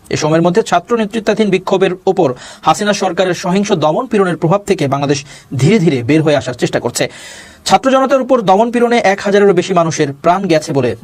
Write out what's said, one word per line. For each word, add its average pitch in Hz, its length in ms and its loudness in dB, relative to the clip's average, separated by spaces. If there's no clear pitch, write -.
এ - 60 -4
সময়ের 160 260 0
মধ্যে 180 200 2
ছাত্র 185 340 -2
নেতৃত্বাধীন 214 540 -2
বিক্ষোভের 185 400 0
ওপর 175 280 0
হাসিনা 202 300 0
সরকারের 185 420 -2
সহিংস 202 380 -2
দমন 165 340 0
পীড়নের 196 300 0
প্রভাব 175 300 0
থেকে 156 220 -2
বাংলাদেশ 139 360 -2
ধীরে 170 200 4
ধীরে 156 240 2
বের 147 200 2
হয়ে 147 140 2
আসার - 180 -6
চেষ্টা 131 260 -4
করছে। 120 280 -4
ছাত্র 196 260 2
জনতার 269 300 2
উপর 254 220 0
দমন 202 280 2
পীড়নে 233 280 2
এক 196 220 0
হাজারেরও 202 320 4
বেশি 180 220 0
মানুষের 160 380 0
প্রাণ 180 340 0
গেছে 160 260 0
বলে 127 320 -2